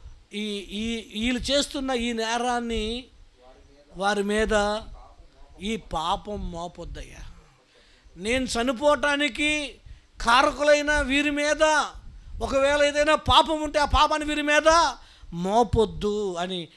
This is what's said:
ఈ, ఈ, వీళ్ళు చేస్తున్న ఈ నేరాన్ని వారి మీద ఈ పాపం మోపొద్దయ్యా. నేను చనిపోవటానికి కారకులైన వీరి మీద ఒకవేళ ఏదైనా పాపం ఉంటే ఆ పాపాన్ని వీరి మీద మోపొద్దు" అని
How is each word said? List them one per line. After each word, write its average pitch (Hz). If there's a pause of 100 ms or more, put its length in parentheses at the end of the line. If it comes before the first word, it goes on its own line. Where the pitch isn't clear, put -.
(340)
ఈ, 208 (280)
ఈ, 214
వీళ్ళు 247
చేస్తున్న 269
ఈ 240
నేరాన్ని 233 (920)
వారి 202
మీద 208 (840)
ఈ 214
పాపం 180
మోపొద్దయ్యా. 165 (920)
నేను 262
చనిపోవటానికి 285 (460)
కారకులైన 294
వీరి 285
మీద 294 (800)
ఒకవేళ 277
ఏదైనా 294
పాపం 302
ఉంటే 302
ఆ 294
పాపాన్ని 302
వీరి 294
మీద 302 (420)
మోపొద్దు" 208
అని 180